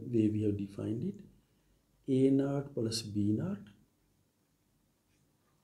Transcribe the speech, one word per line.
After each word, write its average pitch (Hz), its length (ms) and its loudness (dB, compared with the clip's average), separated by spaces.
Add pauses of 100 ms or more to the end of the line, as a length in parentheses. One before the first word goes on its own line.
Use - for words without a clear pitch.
way 110 260 2
we 107 120 0
have 101 120 0
defined 104 460 -6
it. - 1120 -8
A 131 140 6
naught 139 420 2
plus 113 300 -2
B 104 300 0
naught 170 260 -2 (2000)